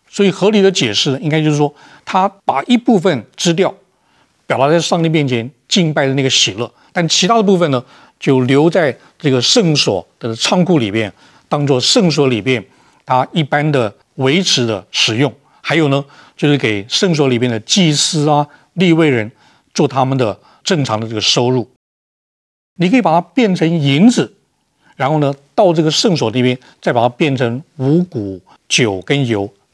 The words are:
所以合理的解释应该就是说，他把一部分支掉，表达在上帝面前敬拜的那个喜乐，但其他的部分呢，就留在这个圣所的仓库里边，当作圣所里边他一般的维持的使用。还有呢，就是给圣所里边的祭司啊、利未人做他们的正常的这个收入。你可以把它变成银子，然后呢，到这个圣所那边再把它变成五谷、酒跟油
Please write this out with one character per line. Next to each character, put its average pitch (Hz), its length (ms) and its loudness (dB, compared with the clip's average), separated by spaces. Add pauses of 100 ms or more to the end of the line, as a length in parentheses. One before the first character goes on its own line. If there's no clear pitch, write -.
(160)
所 202 100 2
以 190 60 2
合 185 180 0
理 220 120 2
的 190 100 4
解 113 220 -2
释 131 280 -2
应 185 60 -6
该 156 160 0
就 151 80 0
是 147 60 -2
说， 147 180 -2 (300)
他 190 200 0 (200)
把 - 180 -2
一 247 140 2
部 233 200 2
分 156 280 -2 (100)
支 170 180 -2
掉， 170 220 -2 (720)
表 123 100 -2
达 135 120 2
在 170 100 2
上 165 240 -2
帝 165 60 0
面 156 180 0
前 123 240 -4 (160)
敬 165 260 0
拜 143 140 0
的 135 60 -2
那 139 100 -2
个 135 60 0
喜 - 240 0
乐， 110 180 -8 (220)
但 175 160 -2
其 - 180 0
他 233 80 2
的 226 80 2
部 190 140 2
分 170 120 0
呢， 127 140 -2 (340)
就 131 240 0
留 135 280 2
在 165 280 0 (220)
这 151 100 -2
个 127 120 2
圣 165 340 2
所 101 320 -2 (100)
的 117 160 -8
仓 180 300 0
库 165 160 2
里 107 100 -2
边， 104 220 -4 (380)
当 147 180 -2
作 139 100 2
圣 180 320 2
所 143 200 0
里 117 120 0
边 117 220 -2 (420)
他 131 280 0
一 170 100 0
般 147 260 -2
的 123 240 0 (220)
维 143 260 0
持 143 240 -2
的 107 240 -6
使 - 280 -4
用。 139 120 0 (300)
还 - 160 -4
有 151 140 2
呢， 139 160 -2 (320)
就 147 120 0
是 143 80 2
给 107 300 -4
圣 185 260 -2
所 147 140 2
里 123 100 2
边 123 140 -2
的 113 80 -6
祭 170 320 0
司 147 380 -2
啊、 147 180 0 (280)
利 180 180 2
未 160 160 4
人 117 200 -2 (440)
做 151 120 2
他 127 200 -2
们 131 120 -2
的 110 220 -2 (240)
正 151 220 -2
常 110 120 -2
的 113 80 -6
这 113 80 -10
个 110 60 -6
收 123 300 0
入。 127 200 -2 (1080)
你 175 120 0
可 226 60 4
以 254 60 4
把 175 100 0
它 165 80 2
变 196 340 0
成 165 160 0
银 156 400 4
子， 170 240 0 (640)
然 135 140 -2
后 156 100 0
呢， 143 160 0 (180)
到 185 200 4
这 160 100 2
个 156 80 0
圣 180 240 0
所 117 160 -2
那 123 100 -2
边 123 160 0 (240)
再 - 120 -2
把 120 80 0
它 123 80 2
变 135 260 -2
成 123 260 -4 (140)
五 147 300 0
谷、 101 340 -8 (300)
酒 101 320 0
跟 139 260 -2
油 104 240 -2 (220)